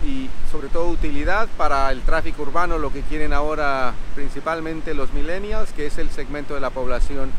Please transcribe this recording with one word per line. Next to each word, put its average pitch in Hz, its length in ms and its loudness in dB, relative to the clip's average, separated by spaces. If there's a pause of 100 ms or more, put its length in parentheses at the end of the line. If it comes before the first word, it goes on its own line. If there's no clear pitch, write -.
y 135 240 -2 (240)
sobre 139 160 -2
todo 135 220 2
utilidad 160 640 0
para 139 360 0
el 127 100 -4
tráfico 156 400 0
urbano, 165 360 0
lo 139 140 -2
que 143 80 -4
quieren 151 320 2
ahora 143 640 0 (200)
principalmente 160 800 -4
los - 220 2
millennials, 196 580 2
que 147 140 -2
es 139 100 2
el 160 140 4
segmento 143 440 -4
de 139 60 0
la 131 80 0
población 123 720 2